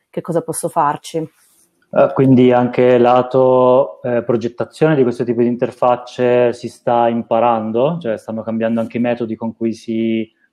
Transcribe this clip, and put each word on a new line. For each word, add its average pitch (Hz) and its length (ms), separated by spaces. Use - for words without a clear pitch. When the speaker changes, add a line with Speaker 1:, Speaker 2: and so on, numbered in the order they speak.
Speaker 1:
che 170 120
cosa 165 200
posso 160 280
farci. 156 480
Speaker 2:
Eh, - 960
quindi 127 400
anche 123 440
lato, 127 1040
eh, 120 220
progettazione 120 720
di 135 80
questo 120 220
tipo 117 160
di 120 60
interfacce 123 1080
si 117 160
sta 117 400
imparando? 117 920
Cioè 113 180
stanno 110 260
cambiando 113 360
anche 113 160
i 120 60
metodi 120 340
con 113 180
cui 113 200
si 113 600